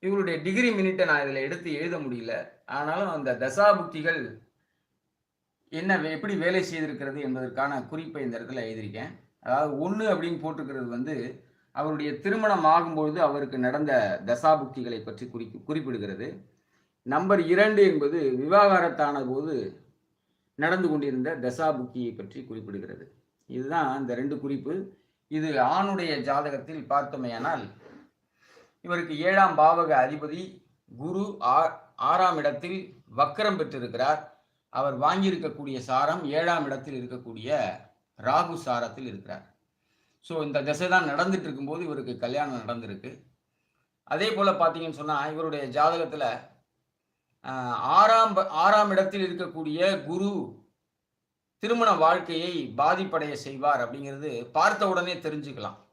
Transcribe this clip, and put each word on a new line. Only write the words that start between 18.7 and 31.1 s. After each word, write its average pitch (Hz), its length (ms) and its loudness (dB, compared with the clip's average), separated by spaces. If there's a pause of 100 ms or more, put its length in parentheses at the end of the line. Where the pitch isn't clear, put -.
போது 143 240 -4 (1080)
நடந்து 180 280 2
கொண்டிருந்த 143 420 -2 (120)
தசாபுக்தியை 123 720 -2
பற்றி 101 200 -14 (100)
குறிப்பிடுகிறது. 98 540 -12 (520)
இதுதான் 139 440 -2
இந்த 123 220 -4
ரெண்டு 139 220 -4
குறிப்பு. 139 320 -4 (640)
இது 156 120 -2 (260)
ஆணுடைய 190 380 0 (160)
ஜாதகத்தில் 147 520 -4 (120)
பார்த்தோமேயானால் 131 720 -2 (1200)
இவருக்கு 170 280 -2 (140)
ஏழாம் 190 320 6
பாவக 165 300 6 (140)
அதிபதி 151 380 -6 (580)
குரு 185 220 -4 (300)